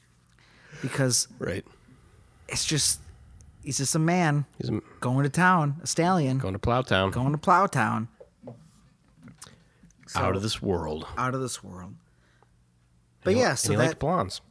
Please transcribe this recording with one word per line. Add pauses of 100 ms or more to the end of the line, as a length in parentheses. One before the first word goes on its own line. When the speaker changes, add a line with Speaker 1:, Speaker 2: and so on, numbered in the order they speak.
(840)
Speaker 1:
Because (100)
Speaker 2:
Right. (840)
Speaker 1:
it's
just, (600)
he's
just
a
man (140)
Speaker 2:
He's
a
m- (180)
Speaker 1:
going
to
town,
a
stallion.
Speaker 2:
Going
to
Plow
Town.
Speaker 1:
Going
to
Plow
Town. (2000)
So,
Speaker 2:
Out
of
this
world. (100)
Speaker 1:
out
of
this
world. (1300)
But
Speaker 2:
And
he
Speaker 1:
yeah,
Speaker 2:
li-,
Speaker 1:
so
Speaker 2:
and
he
Speaker 1:
that
Speaker 2:
liked
blondes. (100)